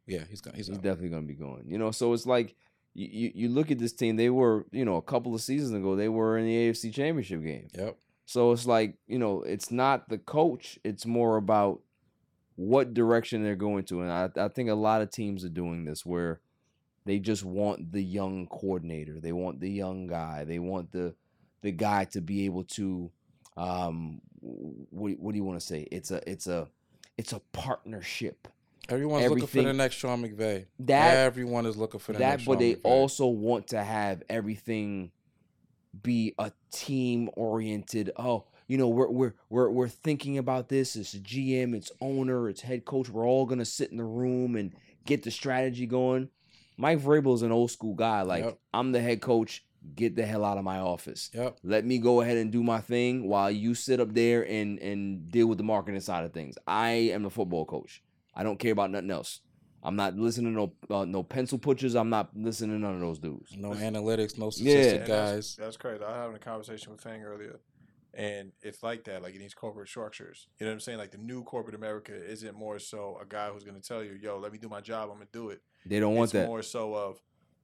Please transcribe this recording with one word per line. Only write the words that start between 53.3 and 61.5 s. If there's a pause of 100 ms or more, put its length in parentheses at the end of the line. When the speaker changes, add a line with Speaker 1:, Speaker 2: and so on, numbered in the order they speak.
Speaker 2:
you
sit
up
there
and,
and
deal
with
the
marketing
side
of
things. (100)
I
am
the
football
coach. (320)
I
don't
care
about
nothing
else. (420)
I'm
not
listening
to (160)
no,
uh,
no
pencil